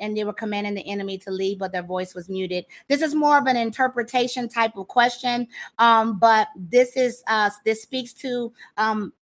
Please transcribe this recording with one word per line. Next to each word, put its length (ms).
and 160
they 80
were 80
commanding 420
the 100
enemy 340
to 120
leave, 300
but 100
their 140
voice 280
was 160
muted. 380
This 140
is 120
more 240
of 80
an 100
interpretation 920
type 280
of 120
question, 580
um, 400
but 380
this 400
is, 320
uh, 220
this 160
speaks 340
to, 380
um, 440